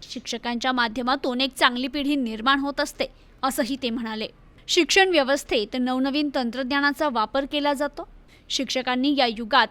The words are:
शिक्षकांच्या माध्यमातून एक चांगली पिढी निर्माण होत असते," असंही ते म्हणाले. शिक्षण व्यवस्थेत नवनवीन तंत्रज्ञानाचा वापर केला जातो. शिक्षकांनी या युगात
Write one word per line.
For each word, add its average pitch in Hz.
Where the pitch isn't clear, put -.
शिक्षकांच्या 240
माध्यमातून 247
एक 269
चांगली 254
पिढी 285
निर्माण 247
होत 277
असते," 294
असंही 262
ते 247
म्हणाले. 220
शिक्षण 381
व्यवस्थेत 269
नवनवीन 262
तंत्रज्ञानाचा 269
वापर 240
केला 285
जातो. 285
शिक्षकांनी 254
या 262
युगात 233